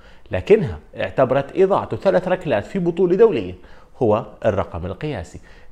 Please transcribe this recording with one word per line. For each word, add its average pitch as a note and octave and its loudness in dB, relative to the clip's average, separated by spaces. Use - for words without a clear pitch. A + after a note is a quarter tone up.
لكنها G2+ 2
اعتبرت C3 0
إضاعته E3+ 2
ثلاث F#3 0
ركلات D#3+ -2
في - -6
بطولة F3 0
دولية C#3 2
هو A2 2
الرقم F#2 -2
القياسي. F#2+ -8